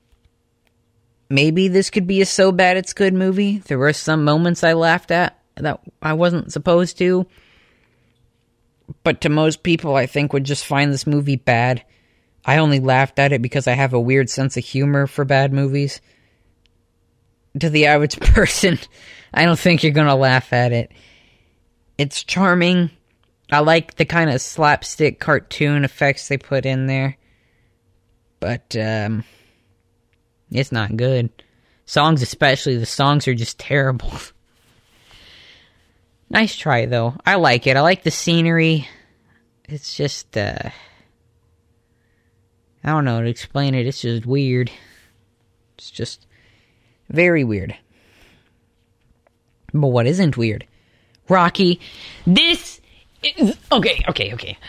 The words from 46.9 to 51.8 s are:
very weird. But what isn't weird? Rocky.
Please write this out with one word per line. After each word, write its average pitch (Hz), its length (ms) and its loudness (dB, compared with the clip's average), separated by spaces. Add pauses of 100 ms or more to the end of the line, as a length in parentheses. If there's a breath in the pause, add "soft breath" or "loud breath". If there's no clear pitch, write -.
very 165 340 2
weird. 107 320 -4 (2000 soft breath)
But 147 160 0
what 120 180 2
isn't 165 300 0
weird? 113 280 -4 (640)
Rocky. 175 540 2 (440 loud breath)